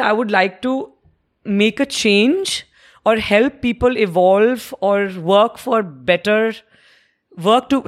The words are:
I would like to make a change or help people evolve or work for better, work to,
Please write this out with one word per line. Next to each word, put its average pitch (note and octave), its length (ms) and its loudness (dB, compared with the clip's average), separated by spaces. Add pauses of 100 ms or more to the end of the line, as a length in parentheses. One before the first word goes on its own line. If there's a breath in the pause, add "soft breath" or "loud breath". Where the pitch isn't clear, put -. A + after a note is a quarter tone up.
(100)
I - 20 0
would G#3+ 180 -2
like G3 320 -2
to C4 120 -4 (680)
make G#3+ 360 0
a C#4 60 -2
change B3+ 760 0 (400 soft breath)
or A3 120 2
help A3 460 0
people B3 360 -2
evolve G3 840 2
or G3+ 280 0 (240)
work A3 260 2
for A3+ 240 -2
better, F3+ 720 -2 (960 soft breath)
work B3 220 2
to, C4+ 180 0